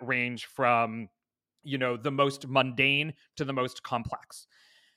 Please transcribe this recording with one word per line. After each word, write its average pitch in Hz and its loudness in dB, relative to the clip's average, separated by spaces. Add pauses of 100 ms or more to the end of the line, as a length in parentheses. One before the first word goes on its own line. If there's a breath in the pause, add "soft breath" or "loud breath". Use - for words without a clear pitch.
range 123 -2
from 117 2 (540)
you 139 -4
know, 123 0
the 127 -2
most 139 0
mundane 135 2 (220 soft breath)
to 151 -4
the 135 -4
most 127 -2
complex. - -8 (500 soft breath)